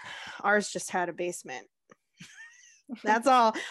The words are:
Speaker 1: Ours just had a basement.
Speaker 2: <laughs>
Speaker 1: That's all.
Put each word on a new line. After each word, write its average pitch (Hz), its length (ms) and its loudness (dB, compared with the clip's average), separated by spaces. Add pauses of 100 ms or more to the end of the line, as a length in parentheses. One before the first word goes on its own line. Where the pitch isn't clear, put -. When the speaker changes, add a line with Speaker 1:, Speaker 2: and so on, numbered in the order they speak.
(420)
Speaker 1:
Ours 202 280 2
just - 200 -8
had 175 180 -2
a 170 40 -6
basement. 175 540 -8 (540)
Speaker 2:
<laughs> - 840 -20
Speaker 1:
That's 220 220 2
all. 240 280 6 (160)